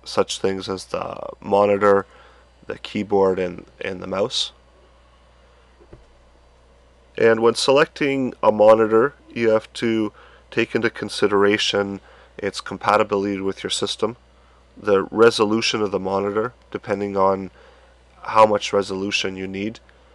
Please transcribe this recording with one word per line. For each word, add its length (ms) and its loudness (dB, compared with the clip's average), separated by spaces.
such 380 -4
things 280 -4
as 180 -8
the 300 -8
monitor, 680 2
the 100 -10
keyboard, 600 0
and, 280 -6
and 200 -10
the 80 -12
mouse. 420 -4
And 220 4
when 160 4
selecting 880 0
a 80 4
monitor, 640 4
you 180 0
have 240 0
to 380 -2
take 240 -2
into 160 -2
consideration 1080 0
its 240 -8
compatibility 800 -2
with 220 -6
your 80 -6
system, 460 -6
the 280 0
resolution 800 2
of 100 -2
the 80 -2
monitor, 520 -4
depending 440 -6
on 360 0
how 220 4
much 280 2
resolution 640 -2
you 100 -8
need. 320 -8